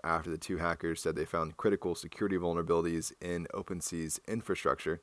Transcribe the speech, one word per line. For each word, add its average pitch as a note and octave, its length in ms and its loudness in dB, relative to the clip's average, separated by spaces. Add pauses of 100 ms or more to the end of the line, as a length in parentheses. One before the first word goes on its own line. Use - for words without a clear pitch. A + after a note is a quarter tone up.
after E2 260 0
the D#2 80 -2
two F2+ 200 -2
hackers E2 420 0
said D#2+ 160 0
they D2+ 80 0
found D#2+ 320 -2
critical F#2+ 400 2
security F#2+ 400 -2
vulnerabilities E2+ 840 2
in F2 340 -2
OpenSea's E2+ 760 -4
infrastructure. E2 760 0